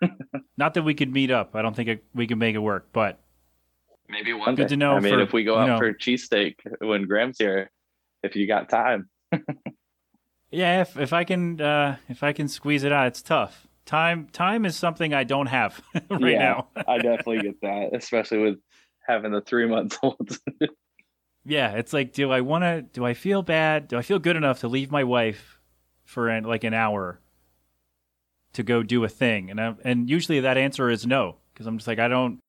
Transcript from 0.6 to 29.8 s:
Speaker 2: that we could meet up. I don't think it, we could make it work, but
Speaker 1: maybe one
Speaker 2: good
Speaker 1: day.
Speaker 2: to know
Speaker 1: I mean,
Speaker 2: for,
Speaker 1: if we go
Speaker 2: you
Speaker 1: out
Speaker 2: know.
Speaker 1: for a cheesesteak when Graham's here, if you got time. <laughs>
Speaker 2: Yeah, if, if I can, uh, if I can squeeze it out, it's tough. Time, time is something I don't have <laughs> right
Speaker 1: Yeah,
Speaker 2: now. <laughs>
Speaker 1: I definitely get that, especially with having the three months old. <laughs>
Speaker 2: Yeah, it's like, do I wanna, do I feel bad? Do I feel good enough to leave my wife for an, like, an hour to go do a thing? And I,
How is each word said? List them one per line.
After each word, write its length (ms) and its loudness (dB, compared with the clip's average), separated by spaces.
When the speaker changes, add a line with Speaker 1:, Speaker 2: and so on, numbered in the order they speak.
Speaker 2:
that 100 0
we 100 2
could 180 -2
meet 200 2
up. 240 0
I 60 0
don't 120 -2
think 140 -4
it, 160 -4
we 140 -2
could 100 -2
make 160 2
it 60 -2
work, 320 -2
but 260 0
Speaker 1:
maybe 240 -4
one 220 -2
Speaker 2:
good 100 0
Speaker 1:
day. 40 0
Speaker 2:
to 80 -2
know 160 0
Speaker 1:
I 80 2
mean, 140 2
Speaker 2:
for, 80 4
Speaker 1:
if 100 -2
we 100 2
go 140 0
Speaker 2:
you 60 4
Speaker 1:
out 40 2
Speaker 2:
know. 120 2
Speaker 1:
for 100 2
a 100 -2
cheesesteak 560 0
when 280 0
Graham's 300 0
here, 300 0
if 140 -6
you 100 0
got 220 0
time. 420 0
<laughs> 80 0
Speaker 2:
Yeah, 280 2
if, 180 -4
if 140 -2
I 100 2
can, 380 -2
uh, 360 2
if 160 -6
I 80 2
can 160 -4
squeeze 340 -2
it 80 2
out, 160 4
it's 160 -4
tough. 460 -2
Time, 460 0
time 320 0
is 120 -2
something 380 -2
I 80 2
don't 240 0
have 340 0
<laughs> 160 -6
right 220 2
Speaker 1:
Yeah, 80 4
Speaker 2:
now. 360 0
<laughs> 120 -4
Speaker 1:
I 100 4
definitely 440 0
get 200 -6
that, 320 -4
especially 440 -2
with 200 2
having 240 -2
the 120 -2
three 240 0
months 360 -2
old. 360 -4
<laughs> 80 0
Speaker 2:
Yeah, 300 0
it's 180 -4
like, 180 -2
do 200 0
I 100 4
wanna, 400 0
do 240 -6
I 80 0
feel 280 0
bad? 460 2
Do 80 -4
I 60 -2
feel 160 0
good 180 2
enough 240 0
to 80 -4
leave 220 -2
my 140 2
wife 540 0
for 240 -2
an, 160 0
like, 200 -2
an 100 0
hour 440 0
to 100 -4
go 200 2
do 220 2
a 40 0
thing? 420 0
And 100 -8
I, 220 -4